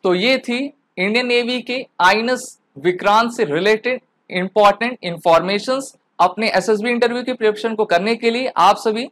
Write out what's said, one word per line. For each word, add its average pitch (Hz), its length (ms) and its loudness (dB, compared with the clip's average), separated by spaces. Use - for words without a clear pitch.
तो 180 120 2
ये 247 240 2
थी 247 180 -4
इंडियन 214 300 -2
नेवी 240 340 0
के 254 240 -8
आईएनएस 226 560 0
विक्रांत 190 560 2
से 226 120 -2
रिलेटेड 214 560 0
इंपॉर्टेंट 202 720 2
इन्फॉर्मेशंस। 185 920 0
अपने 180 300 2
एसएसबी 214 400 0
इंटरव्यू 240 340 0
की 254 100 -4
प्रिपरेशन 220 420 -2
को 214 100 0
करने 214 300 0
के 233 160 0
लिए 247 280 -4
आप 190 180 4
सभी 226 340 -4